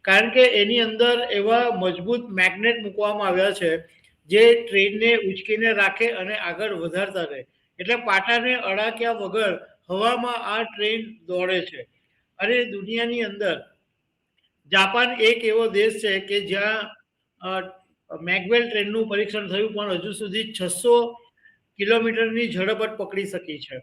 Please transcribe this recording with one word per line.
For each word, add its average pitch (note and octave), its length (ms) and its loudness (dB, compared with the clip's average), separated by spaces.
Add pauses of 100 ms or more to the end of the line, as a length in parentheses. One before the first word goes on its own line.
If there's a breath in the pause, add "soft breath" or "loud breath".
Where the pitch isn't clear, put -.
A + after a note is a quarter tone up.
કારણ G#3 280 4
કે B3+ 140 8
એની A3+ 360 4
અંદર A#3 420 2 (100)
એવા A3 440 2
મજબૂત F#3 540 -2
મેગ્નેટ G3 540 0
મૂકવામાં G#3 440 -2
આવ્યા F#3+ 240 2
છે E3+ 260 -2 (480 soft breath)
જે A#3 440 8
ટ્રેનને G#3 460 2
ઉંચકીને G#3+ 580 0
રાખે G3+ 380 2
અને G3 240 -6
આગળ F3+ 380 -6
વધારતા F3+ 500 -4
રહે, C#3+ 220 -10 (340)
એટલે G#3 160 0
પાટાને A#3 600 0
અડાક્યા A3+ 560 -2
વગર G3+ 480 -2 (300)
હવામાં A#3+ 460 0
આ G#3 280 -4
ટ્રેન A3 600 -6
દોડે F3+ 360 -2
છે. C#3+ 200 -14 (580)
અને A#3+ 260 0
દુનિયાની A3+ 560 -4
અંદર G3+ 400 -4 (1080)
જાપાન A#3 500 2
એક A3+ 220 4
એવો A3+ 240 2
દેશ G#3 260 2
છે G3+ 260 -2
કે G3+ 200 -4
જ્યાં, G3+ 440 -2 (580)
અ, F#3 340 -8 (460)
મેગવેલ G3 480 0
ટ્રેનનું G#3+ 400 -2
પરીક્ષણ G#3 380 -4
થયું G#3 260 -2
પણ G3+ 180 -6
હજુ F#3 200 -6
સુધી A3 500 -6
છસો A#3 520 2 (640 soft breath)
કિલોમીટરની A3+ 680 0
ઝડપ F#3+ 380 -2
જ G#3+ 40 -8
પકડી G3 360 -6
શકી D#3 340 -10
છે. C3 240 -14